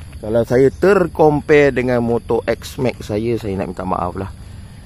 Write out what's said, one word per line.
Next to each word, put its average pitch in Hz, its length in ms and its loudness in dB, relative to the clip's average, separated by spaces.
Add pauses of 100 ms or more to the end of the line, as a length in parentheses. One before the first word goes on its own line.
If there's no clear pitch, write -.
(200)
kalau 113 240 0
saya 131 240 4
tercompare 151 1040 4
dengan 123 320 0
motor 117 400 -2
X-Max 117 560 -4
saya, 110 400 -4
saya 98 160 -6
nak 92 160 -6
minta 92 160 -10
maaf 90 240 -2
lah. 95 160 -8 (580)